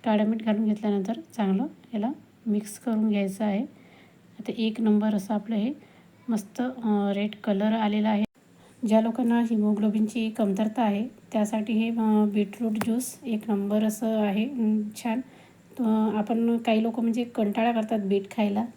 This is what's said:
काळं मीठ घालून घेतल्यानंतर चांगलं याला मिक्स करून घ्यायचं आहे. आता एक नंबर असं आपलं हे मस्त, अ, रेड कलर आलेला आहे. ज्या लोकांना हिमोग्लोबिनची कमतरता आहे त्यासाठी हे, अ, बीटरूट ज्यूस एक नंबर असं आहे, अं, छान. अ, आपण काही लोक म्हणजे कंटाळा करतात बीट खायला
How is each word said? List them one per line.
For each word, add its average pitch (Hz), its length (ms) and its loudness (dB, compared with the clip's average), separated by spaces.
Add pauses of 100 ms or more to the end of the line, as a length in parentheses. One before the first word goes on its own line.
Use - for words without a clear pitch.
काळं 214 220 4
मीठ 220 180 0
घालून 220 220 0
घेतल्यानंतर 208 540 0 (180)
चांगलं 202 300 0 (260)
याला 226 180 -2 (340)
मिक्स 208 340 -2
करून 220 300 0
घ्यायचं 202 360 0
आहे. 202 160 0 (760)
आता - 180 -8
एक 220 240 -2
नंबर 214 340 4
असं 202 180 -2
आपलं 220 220 -4
हे 220 180 0 (560)
मस्त, 214 320 -4
अ, 220 540 0
रेड 208 280 -4
कलर 208 300 0
आलेला 214 360 0
आहे. 208 140 0 (640)
ज्या 220 140 6
लोकांना 233 400 2
हिमोग्लोबिनची 214 880 2
कमतरता 214 520 0
आहे 208 260 0
त्यासाठी 220 680 -2
हे, 226 160 2
अ, 220 360 4
बीटरूट 208 460 0
ज्यूस 226 520 -2
एक 220 260 -4
नंबर 208 340 0
असं 220 380 0
आहे, 208 240 0
अं, 220 360 0 (220)
छान. 240 180 -2 (580)
अ, 220 380 2
आपण 233 400 0
काही 226 260 2
लोक 233 160 -2
म्हणजे 233 240 0
कंटाळा 226 480 0
करतात 220 280 0
बीट 196 320 0
खायला 208 340 0 (120)